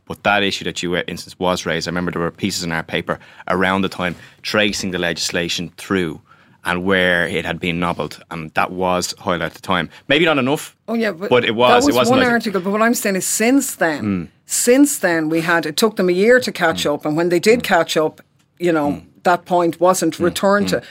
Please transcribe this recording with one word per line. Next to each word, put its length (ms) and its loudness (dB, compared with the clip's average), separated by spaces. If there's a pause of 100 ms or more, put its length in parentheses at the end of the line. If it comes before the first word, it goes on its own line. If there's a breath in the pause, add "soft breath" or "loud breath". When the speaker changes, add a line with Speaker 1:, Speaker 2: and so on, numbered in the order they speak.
Speaker 1:
But 160 -12
that 220 2
issue 200 -2
that 160 -8
you, 140 -4
uh, 140 0
instance, 320 -14
was 260 -2
raised, 220 -4
I 20 -4
remember 220 -4
there 100 -4
were 80 -4
pieces 320 -6
in 80 -6
our 140 -4
paper 340 -6 (300 loud breath)
around 340 2
the 60 0
time 260 -6 (280 loud breath)
tracing 500 0
the 60 -4
legislation 800 -4
through 440 -2 (440 soft breath)
and 200 -2
where 420 2
it 180 -4
had 140 -6
been 220 -4
nobbled, 500 -4
and 240 -12
that 160 0
was 440 -2
highlighted 320 -4
at 80 -10
the 60 -20
time. 300 -4 (160 loud breath)
Maybe 180 2
not 140 2
enough, 380 -4 (100)
Speaker 2:
Oh, 80 -6
yeah, 160 -2
but 180 -8
Speaker 1:
but 160 4
it 120 -2
was. 140 4
Speaker 2:
that 60 6 (100)
was 20 2
Speaker 1:
It 100 2
wasn't 200 4
Speaker 2:
one 20 4
Speaker 1:
like 120 2
Speaker 2:
article, 280 -2
but 100 -4
what 120 0
I'm 120 4
saying 220 -2
is 100 -4
since 480 0
then, 300 -2
Speaker 1:
Mm. 240 -2 (180)
Speaker 2:
since 540 2
then 280 0
we 120 0
had, 260 0
it 100 -8
took 200 0
them 120 2
a 40 2
year 260 6
to 140 -6
catch 320 0
Speaker 1:
Mm. 100 0
Speaker 2:
up, 120 -6
and 100 -2
when 120 2
they 120 2
did 200 4
Speaker 1:
Mm. 40 -6
Speaker 2:
catch 320 2
up, 240 0 (400)
you 100 0
know, 220 0
Speaker 1:
Mm. 100 -10 (220)
Speaker 2:
that 220 2
point 340 0
wasn't 380 2
Speaker 1:
Mm. 80 -2
Speaker 2:
returned 400 2
Speaker 1:
Mm. 40 -2
Speaker 2:
to. 200 -2